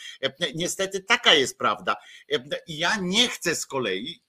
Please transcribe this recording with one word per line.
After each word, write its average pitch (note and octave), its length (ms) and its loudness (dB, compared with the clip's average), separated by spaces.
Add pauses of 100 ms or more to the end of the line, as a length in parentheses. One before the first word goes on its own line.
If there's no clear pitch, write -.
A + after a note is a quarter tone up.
(240)
E, C3+ 320 -2
niestety F#3+ 440 -4
taka A3+ 340 4
jest C3+ 240 4
prawda. G#2 380 0 (360)
E, C#3+ 120 0 (240)
ja E3+ 340 0
nie G3+ 260 2
chcę - 280 -2
z - 100 -6
kolei B2 640 -4